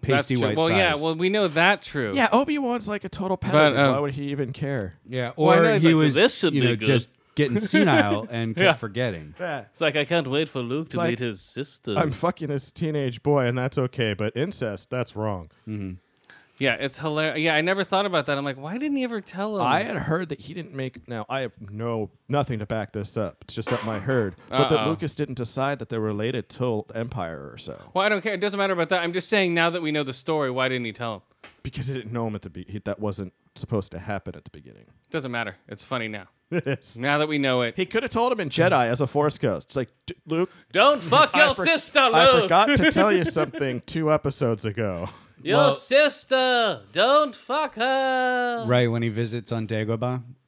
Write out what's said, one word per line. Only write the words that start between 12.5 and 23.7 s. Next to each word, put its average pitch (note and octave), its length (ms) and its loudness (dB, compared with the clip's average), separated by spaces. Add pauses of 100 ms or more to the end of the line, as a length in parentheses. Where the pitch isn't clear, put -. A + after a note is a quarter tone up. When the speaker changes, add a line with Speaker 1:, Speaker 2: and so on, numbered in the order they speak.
Speaker 3:
teenage C#3+ 500 -4
boy, C#3+ 240 2
and A#2+ 100 0
that's B2+ 220 -2
okay, A#2+ 360 -2
but G#2+ 220 -4
incest, A#2+ 540 -6
that's B2+ 240 -6
wrong." G2+ 340 -6 (200)
Speaker 2:
Mm-hmm. G2 240 -8 (680)
Speaker 1:
Yeah, C3+ 140 2
it's C3+ 240 -6
hilarious. D3+ 400 -2
Yeah, D#3+ 160 2
I D3+ 60 4
never F#3 240 0
thought G3 220 0
about E3+ 200 0
that. C#3+ 100 -2
I'm C#3 80 -4
like, C3+ 160 -6
"Why E3 180 -10
didn't C#4+ 180 -4
he C4 80 -2
ever A#3 160 -6
tell G3+ 380 -8
him?" F#3 40 0
Speaker 3:
I D3 220 2
had A#3+ 100 -8
heard D#3+ 360 -4
that C#3+ 100 -10
he D#3 140 -16
didn't F3 200 -14
make. C3 320 -10
Now, A2+ 220 -8
I C3+ 140 -4
have A#2+ 180 -8
no, G#2+ 500 -6 (180)
nothing C#3 300 -2
to G2+ 80 -8
back A2 260 -6
this G#2 240 -8
up. G#2 260 -4
It's - 120 -14
just A2+ 140 -6
something A2 200 -4